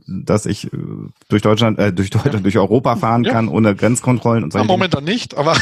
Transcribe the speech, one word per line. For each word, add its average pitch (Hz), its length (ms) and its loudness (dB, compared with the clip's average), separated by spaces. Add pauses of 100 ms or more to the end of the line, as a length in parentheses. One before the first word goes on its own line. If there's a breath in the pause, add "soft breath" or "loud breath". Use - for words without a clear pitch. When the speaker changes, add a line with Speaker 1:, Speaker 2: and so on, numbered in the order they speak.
Speaker 1:
dass 95 400 -2
ich, - 260 -6
äh, - 60 -8 (500)
durch 104 140 0
Deutschland, 110 360 2
äh, 101 140 2
durch 95 160 -2
Deutschland, 117 280 0
Speaker 2:
Ja. 101 40 -2
Speaker 1:
durch 98 160 0
Europa 110 400 2
fahren 117 280 0
Speaker 2:
Ja. 208 80 0
Speaker 1:
kann, 113 160 0
ohne 104 260 2
Grenzkontrollen 117 680 0
und 76 100 -6
Speaker 2:
Ja, 98 60 0
Speaker 1:
solche 110 80 0
Dinge. 185 100 2
Speaker 2:
momentan 160 260 -2
nicht, 208 320 -4
aber 147 260 2